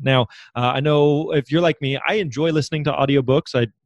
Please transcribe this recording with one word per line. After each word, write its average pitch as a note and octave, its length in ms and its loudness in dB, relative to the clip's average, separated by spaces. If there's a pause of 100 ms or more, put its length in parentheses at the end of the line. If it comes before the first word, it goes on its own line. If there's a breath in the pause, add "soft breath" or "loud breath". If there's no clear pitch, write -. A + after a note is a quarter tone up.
Now, C3 240 2 (300 loud breath)
uh, B2 180 0
I C3+ 60 -2
know D3 520 2
if C#3+ 180 -2
you're E3 120 0
like D#3+ 180 0
me, C3+ 260 -4
I F#3 80 0
enjoy D#3+ 360 -2
listening D3+ 340 -2
to C#3+ 80 0
audiobooks. C3+ 600 0
I A#2+ 140 0 (180)